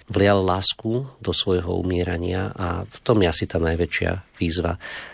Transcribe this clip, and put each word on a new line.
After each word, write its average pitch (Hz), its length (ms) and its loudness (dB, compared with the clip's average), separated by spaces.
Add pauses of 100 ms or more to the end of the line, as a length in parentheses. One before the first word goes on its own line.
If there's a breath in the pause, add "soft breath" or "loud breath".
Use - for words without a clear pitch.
vlial 101 380 4
lásku 110 640 -2 (100)
do 95 160 -4
svojho 90 400 0
umierania 90 800 -2
a 90 320 -4
v - 160 -18
tom 113 160 4
je 92 80 6
asi 85 220 0
tá 85 100 0
najväčšia 85 800 -2
výzva. 85 400 0 (340 loud breath)